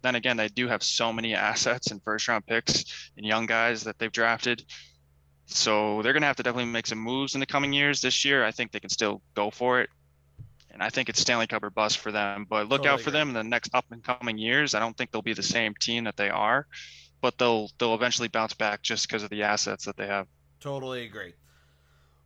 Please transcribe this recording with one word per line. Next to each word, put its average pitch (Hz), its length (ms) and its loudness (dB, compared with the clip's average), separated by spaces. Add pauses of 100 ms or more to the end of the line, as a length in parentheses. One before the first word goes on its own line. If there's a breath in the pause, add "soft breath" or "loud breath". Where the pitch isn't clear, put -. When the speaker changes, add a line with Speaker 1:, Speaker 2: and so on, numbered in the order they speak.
Speaker 1:
then 127 140 2
again, 120 220 0
they 107 100 2
do 123 200 -2
have 113 140 0
so 117 320 0
many 113 220 -2
assets 113 560 0
and 101 120 -12
first-round 110 440 -2
picks - 360 0 (340 loud breath)
and 107 80 -8
young 110 200 2
guys 113 380 2
that 107 160 -8
they've 113 120 -4
drafted. 117 520 0 (800 loud breath)
So 107 560 2
they're 127 120 4
gonna 151 120 4
have 135 120 4
to 120 60 -4
definitely 120 280 0
make 113 160 -2
some 110 120 -4
moves 131 360 -4
in 139 40 -2
the 135 60 -2
coming 139 280 0
years. 143 280 2
This - 240 2
year, 139 180 4
I 110 80 2
think 117 200 -6
they 104 80 -6
can 95 100 -14
still 104 320 0 (140)
go 104 160 0
for 123 300 2
it. - 80 -2 (800)
And 95 120 -6
I 107 60 0
think 123 200 -2
it's 107 100 0
Stanley 117 280 2
Cup 110 160 -2
or 104 60 -4
bust 107 300 0
for 110 120 -8
them. 101 360 -2
But 107 220 0
look 139 140 2
Speaker 2:
Totally 143 100 4
Speaker 1:
out 120 80 0
for 147 80 -2
Speaker 2:
agree. 147 100 0
Speaker 1:
them 151 100 0
in 127 40 -6
the 110 100 -4
next 117 300 -4
up-and-coming 120 640 -4
years. 123 380 2
I 104 40 2
don't 113 180 0
think 123 140 -6
they'll 110 100 -2
be 113 120 -2
the 101 80 -6
same 107 340 0
team 117 280 -2
that 107 140 -6
they 101 120 2
are, 117 380 2 (540 loud breath)
but 123 180 0
they'll, 113 400 4
they'll 113 160 2
eventually 117 320 2
bounce 110 260 0
back 104 300 -2
just - 260 -2
'cause 107 140 -2
of 104 80 -8
the 104 100 -4
assets 104 440 0
that 101 120 -8
they 101 80 -6
have. 101 220 -4 (320)
Speaker 2:
Totally 131 460 -8
agree. 95 280 -14 (920 soft breath)